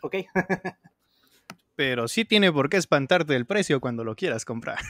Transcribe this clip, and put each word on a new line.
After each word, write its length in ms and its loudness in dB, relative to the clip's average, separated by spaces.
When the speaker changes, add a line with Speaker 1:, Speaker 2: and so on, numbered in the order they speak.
Speaker 1:
¿Ok? 140 -6
<laughs> 260 -2
Speaker 2:
Pero 340 0
sí 160 0
tiene 280 4
por 160 2
qué 80 2
espantarte 580 2
el 120 0
precio 340 0
cuando 240 -4
lo 100 -4
quieras 300 -4
comprar. 340 -8